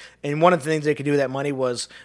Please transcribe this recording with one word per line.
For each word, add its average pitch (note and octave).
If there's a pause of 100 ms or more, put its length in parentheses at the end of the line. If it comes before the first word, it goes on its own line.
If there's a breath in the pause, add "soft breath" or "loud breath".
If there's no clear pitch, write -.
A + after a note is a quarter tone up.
(260 loud breath)
And D3
one F3+
of D3
the D3+
things D#3
they D3
could C#3+
do C#3+
with C#3+
that C3
money C#3
was, B2+ (160 loud breath)